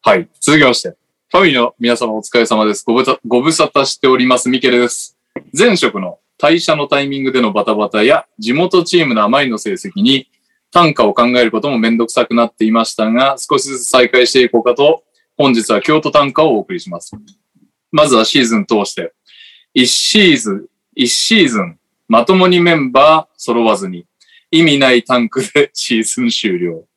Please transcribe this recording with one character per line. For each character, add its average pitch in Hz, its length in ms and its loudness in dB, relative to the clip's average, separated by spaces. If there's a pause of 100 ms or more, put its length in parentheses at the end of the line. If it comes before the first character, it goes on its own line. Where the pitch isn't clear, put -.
は 104 140 2
い。 127 140 -6 (100)
続 151 180 2
き 151 60 4
ま 123 100 2
し - 80 -4
て。 - 140 -10 (360)
フ 180 60 0
ァ 190 40 4
ミ 185 80 4
リ 139 60 0
ー 127 40 0
の 120 200 -2
皆 117 180 0
様 117 160 -4
お 107 80 -6
疲 - 160 -2
れ 117 80 4
様 110 180 0
で 107 120 0
す。 - 100 -12
ご 117 80 0
ぶ 127 100 2
た-、 131 220 -2
ご 123 160 0
無 156 100 0
沙 160 140 2
汰 139 200 0
し - 120 -6
て 135 100 0
お 131 80 4
り 123 120 0
ま 127 100 2
す。 123 120 -2
ミ 127 100 0
ケ 127 100 0
レ 123 80 2
で 120 100 2
す。 - 300 -10 (400)
前 208 200 4
職 104 220 -2
の 90 200 -10 (200)
退 160 200 2
社 160 160 -2
の 147 120 -6
タ 143 140 0
イ 139 60 -4
ミ 139 140 -6
ン - 20 -6
グ 131 80 -2
で 127 100 0
の 110 100 0
バ 101 140 -2
タ 110 80 -2
バ 104 160 -2
タ 107 140 -2
や、 147 240 2 (100)
地 110 160 -4
元 175 300 0
チ 170 160 0
ー 156 80 0
ム 120 80 -2
の 107 80 0
あ 107 60 0
ま 135 120 0
り 135 80 -4
の 110 80 -6
成 104 160 -6
績 98 300 -6
に、 131 260 0 (420)
単 170 220 2
価 117 120 0
を 101 100 0
考 120 140 2
え 123 140 2
る 113 60 0
こ 110 100 -4
と 143 120 -4
も 123 80 -2
め 113 100 0
ん 117 80 0
ど 117 80 0
く 113 60 -12
さ 123 160 -2
く 117 80 -4
な 120 100 2
っ 113 80 -10
て 110 120 -2
い 110 60 2
ま 113 140 0
し - 80 -10
た 110 160 -4
が、 131 300 0
少 - 180 -2
し 139 100 -4
ず 127 160 -10
つ - 60 -8
再 123 220 2
開 127 160 2
し - 40 -4
て 127 100 4
い 123 80 2
こ 117 100 2
う 113 40 -4
か 123 120 0
と、 147 260 2 (360)
本 139 160 2
日 113 180 -2
は 101 100 0
京 156 200 0
都 156 100 -6
単 143 220 2
価 156 100 2
を 143 120 2
お 104 40 0
送 95 140 -10
り 87 60 -8
し 92 120 -16
ま - 100 -14
す。 - 140 -20 (760)
ま 151 140 4
ず 135 100 2
は 110 100 4
シ 135 160 0
ー 123 40 2
ズ 113 120 -2
ン 98 80 -2
通 104 200 0
し - 80 -12
て、 - 200 -10 (600)
一 127 140 2
シ 190 460 2
ー 131 40 0
ズ 110 140 -6
ン、 98 160 -8 (260)
一 127 140 -2
シ 196 380 0
ー 131 40 -2
ズ 110 120 -4
ン、 87 180 -10 (280)
ま 117 180 2
と 190 100 2
も 185 120 2
に 180 120 2
メ 170 140 2
ン 139 180 -2
バ 156 360 4
ー - 100 -20
揃 117 280 -2
わ 107 100 2
ず 95 140 -10
に、 87 160 -14 (460)
意 160 100 4
味 147 160 2
な 135 140 2
い 120 120 2
タ 127 140 -2
ン 117 120 -2
ク 131 120 -6 (100)
で 143 220 0
シ - 280 -4
ー - 20 -2
ズ - 180 -6
ン 120 80 0
終 98 300 -4
了。 87 260 -8 (120)